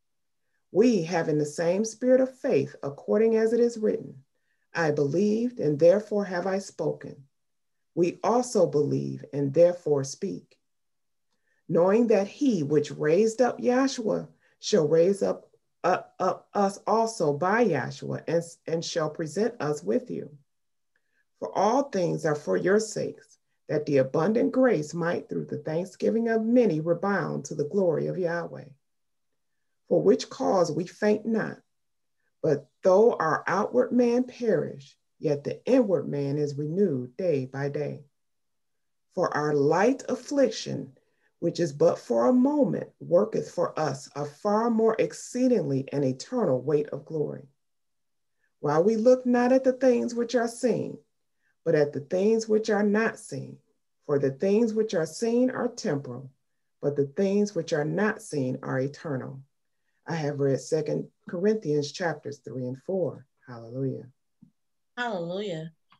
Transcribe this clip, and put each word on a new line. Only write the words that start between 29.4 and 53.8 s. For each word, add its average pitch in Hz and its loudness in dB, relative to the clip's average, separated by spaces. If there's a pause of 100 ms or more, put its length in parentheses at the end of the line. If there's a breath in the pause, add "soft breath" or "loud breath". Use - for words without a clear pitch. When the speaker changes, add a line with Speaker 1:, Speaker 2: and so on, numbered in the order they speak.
Speaker 1:
For 175 2
which 208 2
cause 196 0
we 165 -6
faint 214 -2
not, 214 -4 (840)
but 147 -2 (140)
though 196 6
our 160 0
outward 220 0
man 240 2
perish, 151 -4 (220)
yet 143 -2
the - -8
inward 208 2
man 143 -4
is 143 -4
renewed 151 -2
day 160 -2
by 139 -6
day. 143 -8 (1120)
For 175 0
our 151 0
light 165 2
affliction, 247 -2 (460)
which 165 -2
is 170 -2
but 156 2
for 233 0
a 254 6
moment, 254 2 (100)
worketh 156 0
for - -4
us 143 -4
a 143 -6
far 208 0
more 220 2
exceedingly 170 0
and 143 -2
eternal 135 -2
weight 147 0
of - -10
glory. 147 -6 (1120)
While 151 2
we 220 4
look 254 4
not 247 2
at 262 4
the 254 4
things 240 2
which 233 -4
are 240 0
seen, 165 -4 (640)
but 160 2
at 147 4
the 135 -4 (160)
things 220 2
which 214 0
are 208 2
not 208 0
seen. 135 -12 (480)